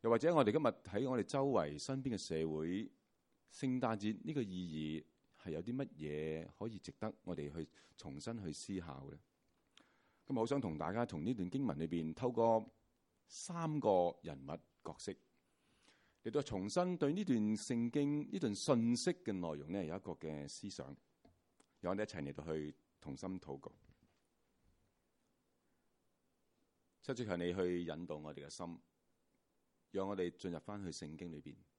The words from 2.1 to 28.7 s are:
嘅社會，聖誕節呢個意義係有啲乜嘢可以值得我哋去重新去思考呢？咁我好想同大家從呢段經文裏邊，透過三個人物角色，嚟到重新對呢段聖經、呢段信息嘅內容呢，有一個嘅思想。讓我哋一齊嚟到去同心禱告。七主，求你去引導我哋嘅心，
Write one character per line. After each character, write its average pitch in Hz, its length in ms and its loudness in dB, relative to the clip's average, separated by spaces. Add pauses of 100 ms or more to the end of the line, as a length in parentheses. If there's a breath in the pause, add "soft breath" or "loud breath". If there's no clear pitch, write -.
嘅 - 20 -2
社 - 160 -4 (160)
會， 87 400 0 (640)
聖 127 280 0
誕 113 160 2
節 104 280 0
呢 160 100 -4
個 139 80 2
意 80 580 -4
義 - 40 -18 (360)
係 95 120 -8
有 80 100 -2
啲 120 140 -4
乜 135 100 -2 (100)
嘢 78 520 -4 (100)
可 101 80 -6
以 113 140 -6
值 - 180 -12
得 110 240 -4
我 87 140 -6
哋 73 180 -4
去 80 140 -6 (280 loud breath)
重 71 220 -12
新 110 240 -8
去 82 100 -4
思 95 280 -6
考 69 280 -10
呢？ 73 100 -14 (1080 soft breath)
咁 139 80 -2
我 120 60 2
好 117 60 4
想 139 140 2
同 87 160 -2
大 78 160 -2
家 117 140 2
從 78 180 -4
呢 117 80 0
段 95 160 0
經 135 160 0
文 78 140 0
裏 80 80 0
邊， 80 260 0
透 127 200 0
過 113 360 4 (600)
三 165 500 -4
個 92 440 6
人 78 220 -8
物 73 140 -6 (240)
角 78 160 -10
色， - 160 -6 (1120 soft breath)
嚟 113 80 -4
到 147 100 2
重 98 260 -2
新 180 300 2
對 147 140 4
呢 196 120 0
段 123 140 6 (160)
聖 117 360 0
經、 147 420 2
呢 - 80 -2
段 113 160 2
信 117 400 4
息 180 160 2
嘅 - 200 -4
內 82 280 -2
容 73 100 -10
呢， 95 140 -2
有 78 100 -4
一 95 60 -4
個 92 140 -8
嘅 76 340 -6
思 - 200 -10
想。 69 260 -10 (840)
讓 90 120 0
我 98 40 0
哋 107 60 0
一 107 40 0
齊 85 180 -8
嚟 69 80 -6
到 73 200 -8
去 76 220 -2 (260)
同 69 160 -8
心 95 220 -6
禱 69 220 -8
告。 - 120 -14 (3250)
七 135 120 -2
主， 120 100 -4
求 98 120 0
你 87 180 2
去 90 300 0
引 82 200 -4
導 78 120 -6
我 76 180 -10
哋 71 120 -12
嘅 76 40 -14
心， 85 300 -10 (1120)